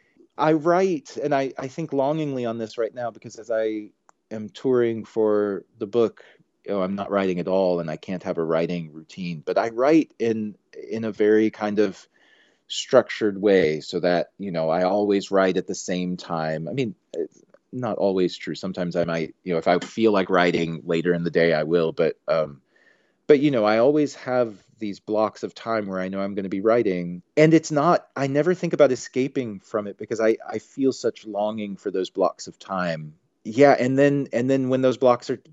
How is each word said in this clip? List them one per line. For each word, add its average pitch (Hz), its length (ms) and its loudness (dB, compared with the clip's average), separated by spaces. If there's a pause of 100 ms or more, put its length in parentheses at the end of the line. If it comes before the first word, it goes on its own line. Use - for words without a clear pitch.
(380)
I 156 160 2
write, 170 640 0
and 147 160 -2
I, 135 240 -2
I 135 100 -8
think 156 240 -10
longingly 139 540 -2
on 117 100 -4
this 113 220 -8
right 113 160 -4
now, 120 160 -6
because 110 280 -18
as 110 120 -12
I 110 400 -2 (420)
am 107 160 -10
touring 117 560 0
for 104 600 0 (140)
the 107 100 -8
book, 110 360 0 (400)
you 104 60 -8
know, 101 120 -2
I'm 95 120 -2
not 98 160 -8
writing 95 300 0
at 85 80 -6
all 92 320 2
and 80 100 -8
I 76 60 -8
can't 92 260 -8
have 87 160 -6
a 82 60 0
writing 82 480 -2
routine, 80 520 -10
but 90 140 0
I 113 120 0
write 135 500 2
in, 110 340 -2 (340)
in 113 140 -6
a 113 80 -4
very 107 400 4
kind 104 300 -4
of 98 260 -2 (600)
structured 107 760 0
way 87 380 4
so 90 180 -8
that, 85 400 0
you 98 140 -8
know, 80 160 -2
I 87 160 0
always 101 480 0
write 95 240 4
at 90 100 -4
the 95 80 -6
same 90 420 -4
time. 80 520 -6
I 80 40 -8
mean, 120 220 -4 (180)
it's - 300 -8 (300)
not 123 260 -6
always 95 380 0
true. - 180 -10
Sometimes 90 400 -6
I 87 100 0
might, 82 380 -4
you 92 100 -6
know, 85 60 0
if - 80 -4
I 87 140 4
feel 110 320 0
like 95 180 0
writing 87 540 0
later 82 280 0
in 82 120 -2
the 85 60 -2
day, 82 220 2
I 78 120 0
will, 80 260 0
but, 78 260 0 (120)
um, 76 320 -2 (680)
but, 147 140 6
you 147 100 2
know, 117 140 2
I 107 140 4
always 143 360 2
have 123 480 -2 (160)
these 101 220 -8
blocks 107 420 -2
of 101 140 -10
time 110 320 -6
where 92 100 -4
I 92 100 -4
know 98 120 -6
I'm 101 160 -6
gonna 98 120 -6
be 98 120 -4
writing. 95 640 0 (140)
And 156 160 6
it's 160 200 4
not, 151 420 2
I 139 140 -2
never 151 260 2
think 170 200 -4
about 139 180 6
escaping 123 680 -4
from 104 300 -6
it 98 100 -14
because 107 220 -6
I, 110 160 4 (120)
I 110 100 -6
feel 135 340 -2
such - 340 -4
longing 104 500 -4
for 101 140 -8
those 92 200 -2
blocks - 360 -2
of - 140 -20
time. 82 540 -6 (280)
Yeah, 135 360 6
and 131 200 0
then, 143 360 4
and 123 160 0
then 135 180 0
when 131 140 2
those 127 160 2
blocks 123 320 4
are, 127 100 -4 (120)